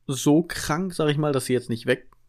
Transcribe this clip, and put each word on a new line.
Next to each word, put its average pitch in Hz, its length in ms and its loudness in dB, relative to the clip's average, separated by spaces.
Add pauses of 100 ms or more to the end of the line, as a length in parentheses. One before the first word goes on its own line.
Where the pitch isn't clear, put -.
so 147 360 4
krank, 170 500 -4
sag 151 160 0
ich 143 80 0
mal, 151 160 0
dass 131 120 -2
sie 127 80 0
jetzt 123 160 -2
nicht 117 160 -4
weg - 240 -2 (200)